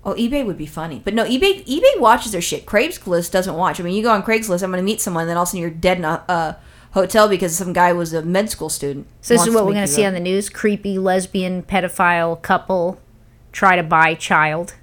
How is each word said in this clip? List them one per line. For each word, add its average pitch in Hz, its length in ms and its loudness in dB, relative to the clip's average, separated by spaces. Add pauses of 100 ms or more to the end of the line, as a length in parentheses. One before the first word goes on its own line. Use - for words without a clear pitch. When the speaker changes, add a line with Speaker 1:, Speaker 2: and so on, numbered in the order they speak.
Speaker 1:
Oh, - 100 -4
eBay 240 320 -2
would 170 100 -6
be 156 100 -10
funny. 160 380 -10
But 196 100 -4
no, 226 100 2
eBay, 370 420 0
eBay 427 320 4
watches 240 320 4
their 185 100 -4
shit. - 260 -6
Craigslist 202 640 -2
doesn't 185 240 -2
watch. 180 240 -2
I - 20 -6
mean, 175 120 -4
you 214 100 -2
go 233 80 4
on 196 100 2
Craigslist, 220 400 -2
I'm 185 80 -4
gonna 185 120 -2
meet 214 180 -2
someone, 165 220 -4
and 165 80 -4
then 170 60 -2
all 175 60 0
of 175 60 0
a - 20 -6
sudden 185 120 -8
you're 170 80 -4
dead 180 280 0
in 175 60 -6
a, 160 240 -2
a 165 280 -2 (360)
hotel 208 360 4
because 180 280 0
some 180 160 -6
guy 175 200 4
was 170 220 -2
a 160 80 -2
med 185 260 -2
school - 200 -8
student. 143 400 -8 (140)
Speaker 2:
So 240 120 0
this 214 80 4
is 220 60 2
Speaker 1:
Wants 233 80 2
Speaker 2:
what 220 40 6
Speaker 1:
to 202 40 2
Speaker 2:
we're - 80 2
Speaker 1:
make - 20 0
Speaker 2:
gonna 202 140 0
Speaker 1:
you 208 40 0
Speaker 2:
see 214 100 2
Speaker 1:
go. 202 60 2
Speaker 2:
on 185 60 -2
the 175 60 -4
news? 190 280 -2
Creepy 202 520 -2
lesbian 185 640 -2
pedophile 175 760 0
couple 185 600 -2 (500)
try 190 240 4
to 175 80 2
buy 160 320 4
child. 160 680 0